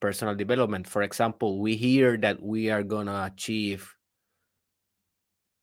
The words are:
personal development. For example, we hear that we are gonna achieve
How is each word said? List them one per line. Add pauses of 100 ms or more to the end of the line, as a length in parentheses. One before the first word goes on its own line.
personal
development.
For
example,
we
hear
that
we
are
gonna
achieve (1700)